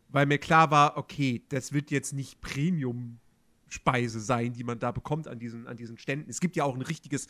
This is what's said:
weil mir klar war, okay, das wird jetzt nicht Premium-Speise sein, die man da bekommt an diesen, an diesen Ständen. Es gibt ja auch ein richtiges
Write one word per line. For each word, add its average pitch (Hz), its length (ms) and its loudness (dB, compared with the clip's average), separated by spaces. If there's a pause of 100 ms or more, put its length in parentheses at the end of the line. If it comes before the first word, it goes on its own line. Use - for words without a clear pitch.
weil 143 180 4
mir 143 100 4
klar 160 320 6
war, 147 280 6
okay, 131 520 -2
das 135 240 -4
wird 147 160 0
jetzt 143 240 -2
nicht 135 280 -8
Premium-Speise 123 1800 -2
sein, 120 340 0
die 120 100 -10
man 120 160 -6
da 120 120 -2
bekommt 151 360 -4
an 123 120 -12
diesen, 117 280 -12
an 123 100 -12
diesen 117 200 -14
Ständen. 143 320 -6
Es 120 100 -10
gibt 175 160 0
ja 156 80 2
auch 135 120 0
ein 131 60 -4
richtiges 143 480 -6